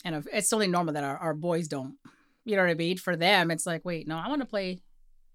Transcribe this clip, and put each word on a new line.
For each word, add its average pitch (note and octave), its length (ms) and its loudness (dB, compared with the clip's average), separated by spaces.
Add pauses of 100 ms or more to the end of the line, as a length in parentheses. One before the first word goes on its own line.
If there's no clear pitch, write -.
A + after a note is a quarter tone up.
And E3 100 -4
if, D3 160 -6
it's - 180 0
totally G#3+ 180 4
normal F3 280 2
that D3 80 -2
our, C#3 140 -2
our D#3+ 160 -2
boys E3 340 0
don't, C#3 300 -8 (480)
you G#3+ 100 0
know G3 80 6
what F3+ 80 6
I E3 40 2
mean? E3+ 220 0
For F3+ 180 -2
them, E3+ 360 6
it's D#3 140 -2
like, E3 200 -4
"Wait, E3 220 -6
no, D#3+ 120 -6
I F3 80 -6
wanna C#4 180 -2
play F#3 380 -4 (520)